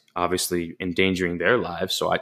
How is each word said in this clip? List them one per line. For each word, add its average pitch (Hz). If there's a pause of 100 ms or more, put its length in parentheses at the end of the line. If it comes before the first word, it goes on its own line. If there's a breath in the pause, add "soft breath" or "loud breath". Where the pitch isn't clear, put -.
(160)
obviously 87
endangering 90
their 101
lives. 87
So 87
I, 87